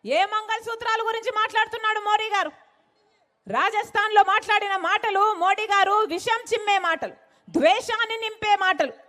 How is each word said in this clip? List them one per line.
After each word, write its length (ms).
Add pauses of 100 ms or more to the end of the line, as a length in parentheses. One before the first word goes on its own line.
ఏ 180
మంగళసూత్రాల 800
గురించి 240
మాట్లాడుతున్నాడు 680
మోడీ 280
గారు? 220 (960)
రాజస్థాన్లో 800
మాట్లాడిన 480
మాటలు 580
మోడీ 280
గారు 300
విషం 520 (100)
చిమ్మే 240
మాటలు, 340 (380)
ద్వేషాన్ని 680
నింపే 400
మాటలు. 360 (160)